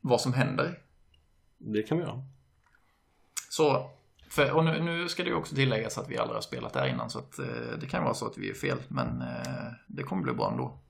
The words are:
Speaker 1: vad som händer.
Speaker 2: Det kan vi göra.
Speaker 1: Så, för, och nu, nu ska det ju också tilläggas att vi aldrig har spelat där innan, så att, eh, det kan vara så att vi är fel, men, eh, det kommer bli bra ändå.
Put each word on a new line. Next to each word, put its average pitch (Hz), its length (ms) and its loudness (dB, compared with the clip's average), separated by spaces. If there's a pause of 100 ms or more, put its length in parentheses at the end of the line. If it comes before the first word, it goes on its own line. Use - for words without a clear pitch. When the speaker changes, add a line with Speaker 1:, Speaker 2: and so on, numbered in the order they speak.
Speaker 1:
vad 123 200 4
som 131 120 2
händer. 151 460 2 (800)
Speaker 2:
Det 107 240 0
kan 156 160 2
vi 175 60 0
göra. 131 180 -6 (1300)
Speaker 1:
Så, 147 400 4 (380)
för, 139 220 4
och 160 140 6
nu, 160 160 4
nu 170 280 0
ska - 140 -2
det 180 60 0
ju - 60 2
också - 200 -2
tilläggas 113 440 2
att - 100 -6
vi 117 100 -4
aldrig 117 180 0
har 107 60 -2
spelat - 300 -6
där 64 140 2
innan, 113 240 -2
så - 80 -6
att, - 200 -12
eh, 120 420 -6
det 120 60 -6
kan 165 180 -2
vara 117 100 2
så 117 120 -4
att - 120 -8
vi 98 120 -4
är 98 40 -6
fel, - 240 -2 (100)
men, 123 340 -2
eh, 123 500 -6 (140)
det - 160 -8
kommer - 200 -2
bli 64 100 0
bra 53 180 0
ändå. - 280 -4 (120)